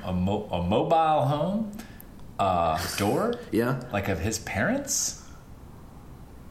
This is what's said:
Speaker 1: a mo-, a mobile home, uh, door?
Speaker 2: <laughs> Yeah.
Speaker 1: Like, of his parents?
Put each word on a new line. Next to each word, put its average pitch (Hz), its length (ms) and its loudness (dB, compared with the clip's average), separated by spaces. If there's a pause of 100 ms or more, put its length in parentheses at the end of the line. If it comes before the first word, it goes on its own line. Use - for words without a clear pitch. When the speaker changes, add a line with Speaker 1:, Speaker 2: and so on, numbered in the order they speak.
Speaker 1:
a 92 100 -2
mo-, 98 380 0
a 87 100 0
mobile 151 640 4
home, 175 460 0 (680)
uh, 85 420 4 (180)
door? 156 360 4 (100)
Speaker 2:
<laughs> - 80 -10
Yeah. 123 300 2 (100)
Speaker 1:
Like, 101 180 0
of 85 100 2
his 107 200 0
parents? - 840 -2 (1300)